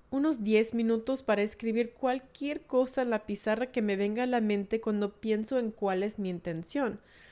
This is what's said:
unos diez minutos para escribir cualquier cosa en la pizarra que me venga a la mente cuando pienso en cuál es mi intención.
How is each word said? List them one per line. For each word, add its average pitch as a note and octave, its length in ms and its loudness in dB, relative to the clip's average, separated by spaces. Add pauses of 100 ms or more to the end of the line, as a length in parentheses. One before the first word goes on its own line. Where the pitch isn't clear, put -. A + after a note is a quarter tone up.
(100)
unos C#4 340 2
diez A3 300 4
minutos A3+ 500 0
para G3+ 180 2
escribir A3+ 500 -2
cualquier C4+ 680 -4
cosa B3+ 400 2
en A#3+ 80 0
la G#3+ 160 0
pizarra A3 460 -2
que A#3+ 100 0
me G#3 140 2
venga G#3 260 0
a B3+ 40 0
la B3 140 2
mente G#3 400 0
cuando G#3 400 -2
pienso A3 380 0
en A3+ 120 0
cuál F#3+ 340 0
es G#3+ 160 -4
mi F#3+ 100 -2
intención. F3+ 680 -4 (320)